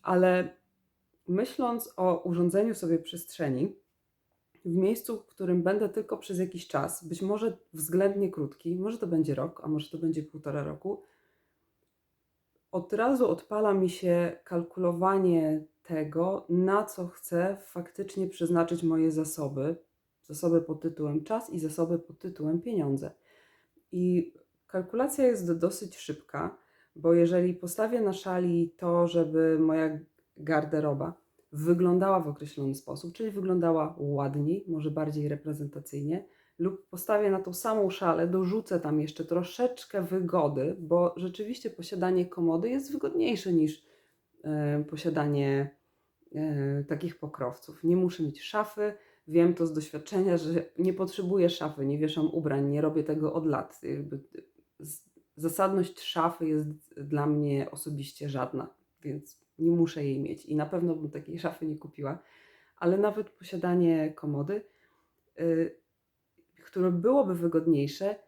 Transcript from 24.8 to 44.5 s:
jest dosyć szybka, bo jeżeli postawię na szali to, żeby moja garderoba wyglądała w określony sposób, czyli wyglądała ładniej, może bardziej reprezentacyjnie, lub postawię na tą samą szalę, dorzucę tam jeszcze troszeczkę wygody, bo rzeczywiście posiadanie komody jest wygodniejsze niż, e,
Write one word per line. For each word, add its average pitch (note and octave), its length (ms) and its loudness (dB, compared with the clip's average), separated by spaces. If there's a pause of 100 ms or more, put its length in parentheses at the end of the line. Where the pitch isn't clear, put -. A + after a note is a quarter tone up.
jest F3+ 320 2
dosyć G3 380 -2
szybka, - 640 -8 (380)
bo E3 180 4
jeżeli F3 400 4
postawię A3 460 -2
na G3 120 2
szali F3+ 640 0
to, F3 300 2
żeby D#3+ 520 4
moja D#3+ 400 2 (380)
garderoba D3+ 880 -2 (260)
wyglądała F3+ 680 4
w D#3 80 -4
określony C#3+ 460 -6
sposób, C#3+ 400 -10
czyli A3 160 -4
wyglądała E3+ 680 2
ładniej, C#3+ 680 0
może D#3 220 -2
bardziej D3+ 380 -2
reprezentacyjnie, D3 960 -6 (340)
lub F#3+ 300 -4
postawię G#3 420 0
na F#3+ 100 2
tą F#3 120 -8
samą G#3+ 380 0
szalę, E3+ 360 0
dorzucę F#3 540 0
tam D3+ 200 0
jeszcze D#3+ 240 -6
troszeczkę F#3+ 800 -2
wygody, E3+ 760 0
bo F3 380 2
rzeczywiście G#3 540 -6
posiadanie F3+ 560 0
komody E3+ 420 0
jest C4+ 240 -4
wygodniejsze C#4+ 600 0
niż, D#3 300 2 (640)
e, D3 460 0